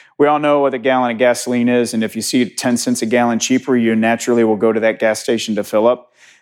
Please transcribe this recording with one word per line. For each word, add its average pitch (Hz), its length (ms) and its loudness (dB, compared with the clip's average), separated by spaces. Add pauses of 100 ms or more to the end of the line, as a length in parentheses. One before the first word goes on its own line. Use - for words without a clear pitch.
(180)
We 147 80 4
all 147 120 2
know 147 220 0
what 135 140 0
a 131 40 -4
gallon 127 320 0
of 117 60 -4
gasoline 123 540 0
is, 123 240 0
and 110 100 -2
if 107 100 -6
you 113 60 -6
see 127 220 0
it - 160 -6
ten 120 180 -2
cents 123 240 -2
a 117 60 -4
gallon 117 320 0
cheaper, 127 360 -2
you 113 220 2
naturally 117 480 0
will 107 120 2
go 110 180 2
to 110 60 -4
that 110 180 0
gas 110 240 0
station 113 320 -2
to 101 100 -4
fill 110 220 0
up. - 260 0 (300)